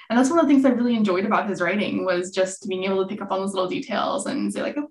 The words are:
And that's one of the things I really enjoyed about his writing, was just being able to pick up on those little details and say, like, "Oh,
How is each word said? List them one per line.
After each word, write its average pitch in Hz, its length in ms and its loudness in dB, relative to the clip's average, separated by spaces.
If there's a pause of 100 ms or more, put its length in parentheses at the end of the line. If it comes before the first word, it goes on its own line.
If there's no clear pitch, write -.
And 233 100 2
that's 262 120 4
one 339 80 2
of 311 80 6
the 285 60 4
things 269 120 6
I 262 60 6
really 240 260 2
enjoyed 196 300 2
about 208 200 2
his 175 140 -4
writing, 185 460 -2
was 180 240 -2
just 190 360 -2
being 185 180 -4
able 190 180 0
to 190 60 -4
pick - 120 -8
up - 100 -8
on 190 100 -2
those 196 120 -4
little 185 160 -2
details 180 560 -4
and 202 260 -4
say, 202 120 -4
like, - 160 -6
"Oh, - 120 -6